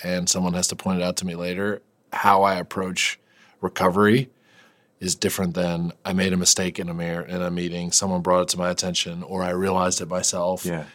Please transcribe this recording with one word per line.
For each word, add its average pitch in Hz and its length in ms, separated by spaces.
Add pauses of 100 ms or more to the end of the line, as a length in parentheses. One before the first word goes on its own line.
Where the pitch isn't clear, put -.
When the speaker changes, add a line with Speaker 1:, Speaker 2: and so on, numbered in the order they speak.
Speaker 1:
and 90 240
someone 92 260
has 90 160
to 90 60
point 92 260
it - 20
out 90 140
to 92 80
me 87 100
later, 90 460 (300)
how 98 300
I 98 140
approach 92 640 (420)
recovery 104 680 (680)
is 92 160
different 92 380
than 87 380 (120)
I 95 100
made 95 200
a 90 40
mistake 90 420
in 85 100
a 85 60
mir-, 85 260
in 90 220
a 90 80
meeting, 87 400
someone 92 300
brought 90 200
it 87 80
to - 80
my 90 140
attention, 87 520
or 92 200
I 90 80
realized 92 500
it 90 60
myself 90 580
Speaker 2:
Yeah. 82 300